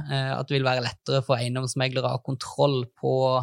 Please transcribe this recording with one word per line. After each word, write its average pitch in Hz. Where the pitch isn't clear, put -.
eh, 135
at 131
det 139
vil 131
være 127
lettere 131
for 131
eiendomsmeglere 127
å 127
ha -
kontroll 135
på, 131